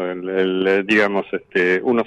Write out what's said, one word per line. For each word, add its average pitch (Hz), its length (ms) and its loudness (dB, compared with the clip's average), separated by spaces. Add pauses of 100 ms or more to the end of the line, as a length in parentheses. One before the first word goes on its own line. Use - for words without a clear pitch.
El, 90 240 -8
el, 92 380 0
eh, 98 160 2
digamos, 101 500 0
este, 92 500 0
uno 117 240 2